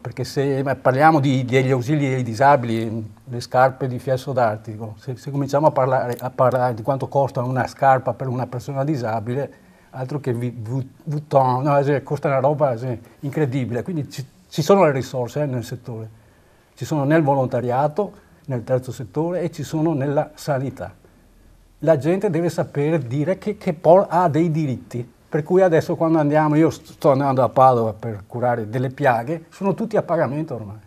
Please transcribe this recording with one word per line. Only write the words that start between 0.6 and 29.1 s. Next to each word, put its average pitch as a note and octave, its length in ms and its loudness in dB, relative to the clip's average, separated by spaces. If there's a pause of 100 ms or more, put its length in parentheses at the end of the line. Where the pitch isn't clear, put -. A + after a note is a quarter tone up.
ma C3+ 120 -2
parliamo D3 460 4
di, C3 240 2
degli B2+ 260 2
ausili C3+ 420 0
ai C3 100 -2
disabili, A2+ 880 2 (120)
le B2 160 -10
scarpe C3 460 0
di B2 120 -6
Fiesso C3 340 -4
d'Artico, A2 680 -4
se, B2+ 180 -12
se - 140 -14
cominciamo C#3 380 0
a - 20 6
parlare, B2+ 480 0
a B2 120 -8
parlare B2+ 440 0
di A2 80 -10
quanto C3 260 -4
costa C#3 340 -2
una B2+ 260 -2
scarpa C3 440 2
per C3+ 160 -8
una B2 180 -6
persona C3+ 380 -6
disabile, B2 680 -4 (380)
altro C3 300 -8
che B2+ 140 -4
vi-, A#2+ 220 -4
vu-, B2 300 -6 (180)
Vuitton, C3+ 580 0
no, C#3+ 200 4
se, C#3 200 0
costa D3 260 -4
una C3+ 120 2
roba, C3+ 360 2
se, A#2 220 -6 (220)
incredibile, B2 600 -2
quindi D#3 280 -6
ci, B2+ 160 -12 (220)
ci - 140 -4
sono G3 220 4
le D3 80 4
risorse, B2+ 500 -4
eh, D3 40 -2
nel B2+ 180 -4
settore, A2 440 -12 (680)
ci - 100 -10
sono D3 200 -2
nel D#3 180 4
volontariato, C#3 1000 0 (240)
nel B2+ 160 -6
terzo B2+ 300 -4
settore D#3 480 -4
e E3+ 100 -4
ci D#3 120 -12
sono D#3+ 320 0
nella C#3+ 400 -2
sanità. C3 600 -6 (840)
La D#3+ 180 4
gente F3+ 320 0
deve E3+ 220 0
sapere D3+ 480 -2
dire C#3+ 400 -2
che, G#3 180 -6
che - 160 -4
poi E3 340 6
ha F3 220 2
dei D#3+ 220 2
diritti, C3 600 -4 (160)
per D3+ 160 -4
cui F#3 200 4
adesso D#3+ 340 4
quando E3 220 2
andiamo, D3+ 380 2
io D#3+ 140 6
st-, - 220 -14
sto - 180 2
andando C3+ 320 2
a A#2 60 4
Padova A#2+ 460 6
per G#2+ 320 -10
curare A#2+ 420 -2
delle B2+ 220 -4
piaghe, C3 580 0